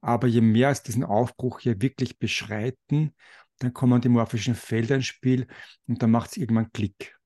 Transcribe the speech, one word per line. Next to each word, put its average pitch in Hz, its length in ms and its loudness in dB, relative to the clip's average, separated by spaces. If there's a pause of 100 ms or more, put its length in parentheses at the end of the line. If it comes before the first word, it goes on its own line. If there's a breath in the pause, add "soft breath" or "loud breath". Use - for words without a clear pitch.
Aber 120 260 0
je 117 140 4
mehr 113 300 4
es - 120 -4
diesen 110 220 -4
Aufbruch 117 560 -2
hier 113 200 -2
wirklich - 380 -4
beschreiten, 123 920 -4 (460 soft breath)
dann 123 140 -4
kommen 123 280 2
die 123 80 0
morphischen 117 460 0
Felder 113 400 -2
ins 127 100 -2
Spiel 131 420 -2 (400 loud breath)
und 120 160 -2
dann 113 80 4
macht's 113 240 0
irgendwann 113 380 -2
Klick. - 420 -8 (100)